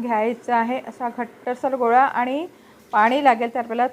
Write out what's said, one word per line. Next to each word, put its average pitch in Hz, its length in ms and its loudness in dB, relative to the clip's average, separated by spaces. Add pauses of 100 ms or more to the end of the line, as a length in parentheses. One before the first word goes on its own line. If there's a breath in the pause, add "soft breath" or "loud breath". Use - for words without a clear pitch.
घ्यायचं 233 540 -2
आहे, 233 320 -2
असा 240 300 -8
घट्टसर 247 580 -6
गोळा, 247 280 4
आणि 269 440 -2 (440 loud breath)
पाणी 240 320 2
लागेल 233 300 2
तर 254 60 -4
आपल्याला 233 340 -2